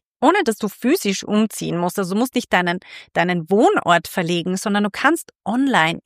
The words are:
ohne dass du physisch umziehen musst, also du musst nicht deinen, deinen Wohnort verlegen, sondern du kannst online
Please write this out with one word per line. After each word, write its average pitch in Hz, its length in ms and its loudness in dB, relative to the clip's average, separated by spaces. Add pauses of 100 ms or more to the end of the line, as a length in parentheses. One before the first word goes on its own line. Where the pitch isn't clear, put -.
(200)
ohne 339 240 2
dass 226 140 -2
du 214 100 -4
physisch 220 560 -2
umziehen 196 540 -2
musst, 175 200 -4
also 190 160 -4
du 208 60 0
musst 254 160 -2
nicht - 180 -4
deinen, 180 260 0 (340)
deinen 175 360 0
Wohnort 202 580 4
verlegen, 175 500 -2
sondern 208 260 0
du 208 80 0
kannst - 400 -2 (140)
online 214 600 0